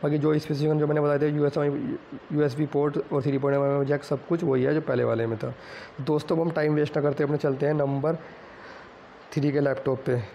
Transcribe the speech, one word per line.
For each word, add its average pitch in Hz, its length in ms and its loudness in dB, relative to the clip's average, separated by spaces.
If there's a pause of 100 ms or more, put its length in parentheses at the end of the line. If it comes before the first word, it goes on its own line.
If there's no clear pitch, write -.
बाकी 147 140 2
जो 151 160 2
specification 151 460 0
जो 151 80 2
मैंने 151 140 2
बताया 147 180 2
था, 151 60 2 (1040)
यूएसबी 147 340 2
port 143 320 0 (160)
और 143 80 2
थ्री 139 160 0
पॉइंट 139 220 2
वन 139 260 2
jack, 143 180 0
सब 131 240 -4
कुछ 170 160 0
वही 131 200 4
है 143 100 2
जो 156 80 2
पहले 131 220 0
वाले 117 240 2
में 113 100 -2
था। 120 160 -6 (480)
दोस्तों, 151 360 0
अब 160 60 2
हम 165 80 0
time 151 240 2
waste 151 220 0
ना 143 60 0
करते, 147 200 2
अपने 147 140 0
चलते 143 280 0
हैं 151 80 2
number 143 420 0 (1200)
three 143 180 0
के 139 80 0
laptop 135 460 0
पे। 123 160 0 (140)